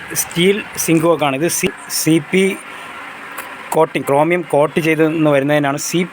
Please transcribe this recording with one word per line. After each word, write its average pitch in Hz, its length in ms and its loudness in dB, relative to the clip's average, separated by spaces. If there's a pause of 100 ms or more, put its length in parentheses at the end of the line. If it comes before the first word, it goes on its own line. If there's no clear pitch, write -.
(140)
സ്റ്റീൽ 196 480 2 (140)
സിങ്ക് 160 260 2
കോക്കാണ്. 147 340 2
ഇത് 160 120 0
സി, 170 200 -2 (340)
സി 160 280 4
പി 190 260 2 (1160)
കോട്ടിംഗ്, 156 340 2
ക്രോമിയം 160 340 2 (100)
കോട്ട് 151 280 2
ചെയ്തെന്ന് 156 540 2
വരുന്നതിനാണ് 143 440 2
സി 170 340 -2